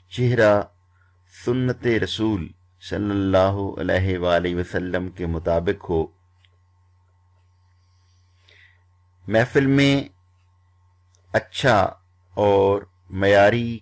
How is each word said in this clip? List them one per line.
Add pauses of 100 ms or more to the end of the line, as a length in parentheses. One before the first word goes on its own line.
چہرہ (800)
سنت
رسول (280)
صلی
اللہ
علیہ
وآلہ
وسلم
کے
مطابق
ہو۔ (3250)
محفل
میں (1300)
اچھا (440)
اور (280)
معیاری